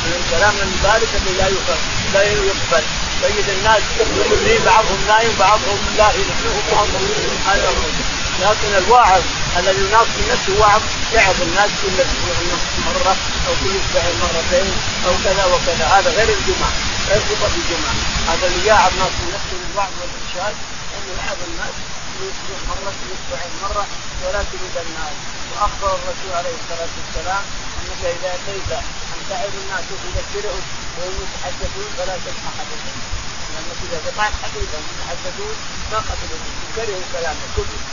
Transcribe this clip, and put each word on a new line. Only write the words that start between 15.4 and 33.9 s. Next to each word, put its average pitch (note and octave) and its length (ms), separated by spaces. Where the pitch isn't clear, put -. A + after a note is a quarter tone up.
وكذا، E3 320
هذا F3+ 140
غير G#3+ 180
الجمعة، F3+ 340
غير G#3 200
خطب G#3 320
الجمعة. D#3 340
هذا E3 160
اللي F3 200
يعظ F#3+ 340
ناس F3+ 140
نفسه - 320
الوعظ G3 340
والإرشاد، F#3 540
أنه G3 160
يعظ - 280
الناس G3+ 260
كل F#3+ 200
أسبوع - 260
مرة، G3+ 280
كل - 180
أسبوعين - 360
مرة، G3+ 200
ولا G3+ 280
تريد F#3 260
الناس. D#3+ 300
وأخبر G3+ 480
الرسول F#3 400
عليه E3+ 220
الصلاة E3 380
والسلام F#3 440
أنك - 240
إذا F#3 220
أتيت F#3+ 320
أن - 60
تعظ G3+ 220
الناس F#3+ 300
وتذكرهم C#3 720
وهم F#3 180
يتحدثون G3 640
فلا F#3 180
تسمع - 320
حديثهم، - 400
لأنك - 340
إذا F3 200